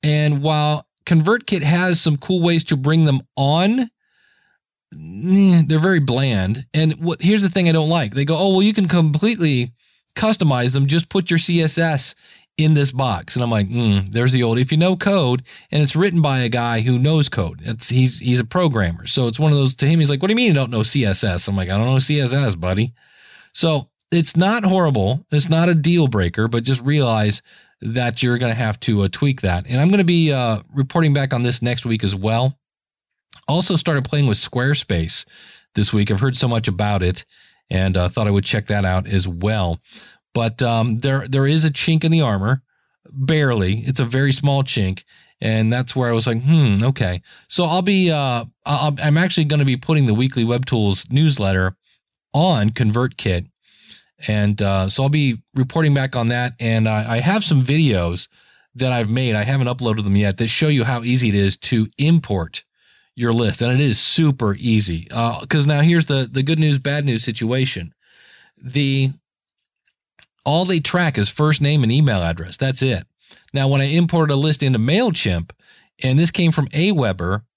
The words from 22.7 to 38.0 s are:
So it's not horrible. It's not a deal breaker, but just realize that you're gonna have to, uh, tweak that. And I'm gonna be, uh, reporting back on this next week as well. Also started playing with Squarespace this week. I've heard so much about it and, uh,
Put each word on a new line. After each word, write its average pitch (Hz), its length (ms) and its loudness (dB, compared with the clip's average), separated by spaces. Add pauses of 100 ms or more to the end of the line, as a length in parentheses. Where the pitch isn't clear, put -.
So 156 380 -2 (220)
it's 165 240 0
not 214 280 2
horrible. 147 680 2
It's 151 180 0
not 165 200 2
a 180 60 2
deal 160 340 2
breaker, 107 400 0
but 117 160 -2
just 127 180 -2
realize 117 600 0 (380)
that 120 420 -4
you're 123 160 0
gonna 120 160 -2
have 110 260 -4
to, 104 220 0
uh, 98 60 0
tweak 135 320 -2
that. 92 280 -2
And 127 120 -2
I'm 160 80 2
gonna 202 140 2
be, 165 300 2
uh, 117 360 -2
reporting 143 440 0
back 139 200 0
on 123 120 -2
this 135 180 -2
next 120 240 -4
week 113 160 -2
as 101 120 -2
well. 113 440 -2 (880)
Also 175 300 0
started 147 280 -2
playing 147 220 0
with 107 100 2
Squarespace 123 880 -2 (520)
this 104 160 0
week. 104 180 0
I've 98 100 0
heard 131 160 0
so 131 120 -2
much 113 180 0
about 101 360 -2
it 90 220 -2 (460)
and, 92 260 0
uh, 90 120 0